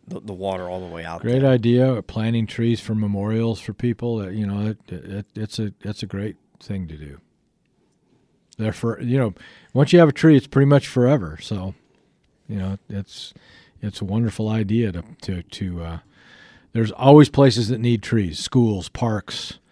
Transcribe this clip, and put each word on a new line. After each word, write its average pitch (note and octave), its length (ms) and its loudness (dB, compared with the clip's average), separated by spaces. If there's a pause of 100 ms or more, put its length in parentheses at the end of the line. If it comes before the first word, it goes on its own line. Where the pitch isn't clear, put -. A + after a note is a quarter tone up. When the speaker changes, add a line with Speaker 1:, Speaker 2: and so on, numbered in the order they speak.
Speaker 1:
the, - 120 -12
the G#2 140 -12
water F#2 360 -6
all F#2 100 -8
the F2 140 -12
way E2 100 -12
out E2 180 -10
Speaker 2:
Great B2 200 0
Speaker 1:
there. C3+ 100 4
Speaker 2:
idea, A#2+ 520 2
planting A2+ 420 -2
trees A#2 340 -2
for A2 140 -6
memorials G#2+ 680 -2
for - 140 -12
people. A#2+ 440 -4
That, G2 160 -8
you G#2+ 120 -4
know, G2+ 220 -2
it, A2 100 -6 (140)
it, G2 340 -12 (100)
it's G#2+ 220 -10
a, G#2 240 -6
it's G#2 220 -10
a - 20 -8
great G2+ 320 -8 (220)
thing F#2+ 280 -8
to D2+ 80 -14
do. C#2+ 240 -18 (1400)
They're A2 160 -4
for, - 280 -6
you B2 160 -2
know, A2+ 160 -2 (400)
once C3+ 180 2
you F3 80 8
have D#3+ 100 8
a C3 40 2
tree, D#3 240 6
it's - 100 0
pretty C#3 200 4
much C#3+ 200 4
forever. A#2+ 540 0
So, F#2+ 340 -8 (720)
you G#2+ 100 -8
know, G2 200 -6 (120)
it's, - 440 -10 (480)
it's G#2 200 -8
a G#2 40 -8
wonderful A2 440 -2
idea A2 420 0
to, E2+ 120 -8 (200)
to, F2+ 200 -6
to, F2 400 -8
uh, E2 160 -8 (760)
there's A2+ 180 0
always C#3+ 380 8
places A#2+ 400 2
that A#2 100 -4
need A#2 240 0
trees, F#2+ 360 -2
schools, A2 500 0
parks, - 680 -6 (120)